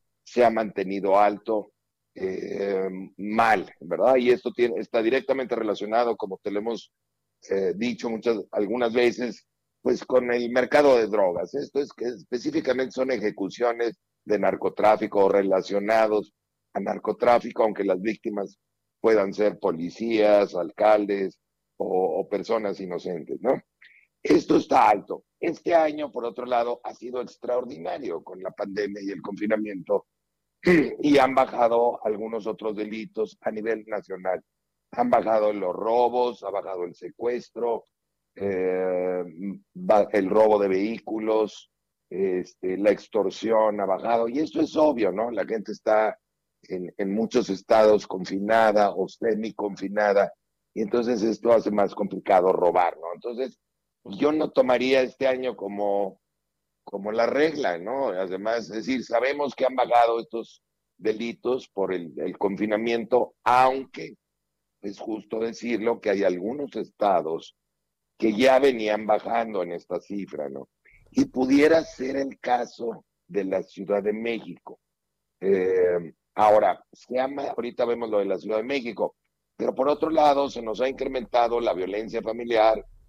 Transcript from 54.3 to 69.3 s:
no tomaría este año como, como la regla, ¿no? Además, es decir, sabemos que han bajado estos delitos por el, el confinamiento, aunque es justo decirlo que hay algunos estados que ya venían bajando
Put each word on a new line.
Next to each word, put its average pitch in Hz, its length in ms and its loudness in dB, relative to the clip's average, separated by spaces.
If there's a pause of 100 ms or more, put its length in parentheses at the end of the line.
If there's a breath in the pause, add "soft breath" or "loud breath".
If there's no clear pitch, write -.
no 156 180 0
tomaría 131 520 4
este 131 260 -2
año 127 260 -2
como, 101 640 -2 (640)
como 101 280 -8
la 117 140 2
regla, 135 520 0
¿no? 123 300 -4
Además, 95 640 -4
es 107 160 -8
decir, 127 180 -4
sabemos 131 500 -2
que 131 120 0
han 131 100 -2
bajado 117 440 4
estos - 420 -10 (340)
delitos 117 720 -4
por 95 240 -4
el, 85 260 -6
el 87 200 -6
confinamiento, 110 960 0 (100)
aunque 131 720 2 (640)
es 101 180 -10
justo 110 400 -8
decirlo 113 600 -2
que 104 100 -2
hay 98 140 0
algunos 104 520 -4
estados 85 800 -2 (640)
que 107 140 2
ya 131 240 6
venían 110 440 2
bajando 110 600 -2